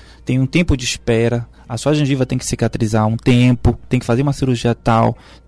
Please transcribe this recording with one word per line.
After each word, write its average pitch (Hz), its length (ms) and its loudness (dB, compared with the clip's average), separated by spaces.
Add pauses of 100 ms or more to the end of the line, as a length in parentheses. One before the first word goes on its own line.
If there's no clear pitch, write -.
(240)
tem 127 140 0
um 131 80 2
tempo 160 300 0
de 127 80 -8
espera, 117 600 -2 (200)
a 120 120 -8
sua 151 160 0
gengiva 139 320 0
tem 131 120 -4
que - 80 -8
cicatrizar 110 600 0
um 113 100 0
tempo, 123 600 2 (100)
tem 127 100 0
que - 80 -6
fazer 120 160 0
uma 143 120 0
cirurgia 120 400 0
tal, 113 420 0 (320)